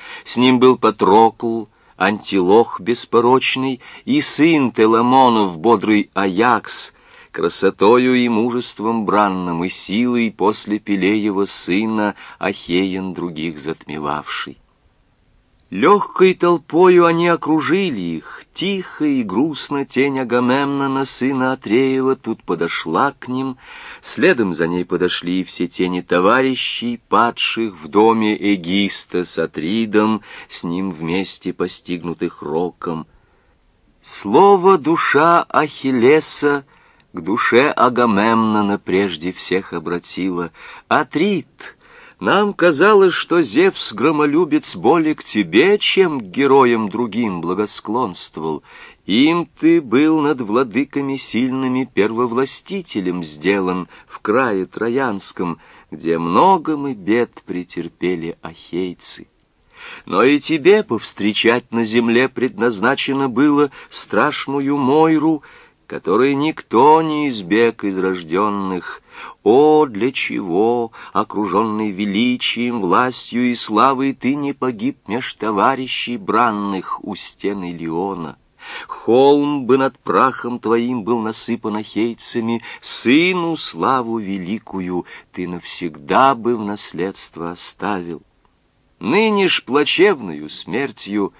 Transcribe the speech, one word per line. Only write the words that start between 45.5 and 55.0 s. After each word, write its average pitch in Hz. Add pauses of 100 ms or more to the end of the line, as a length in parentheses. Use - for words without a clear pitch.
чем 165
к 113
героям 120
другим 104
благосклонствовал. 90 (460)
Им 156 (100)
ты 165
был 147
над 147
владыками 135
сильными 131
первовластителем 113
сделан 90 (180)
в -
крае 107
Троянском, 104 (320)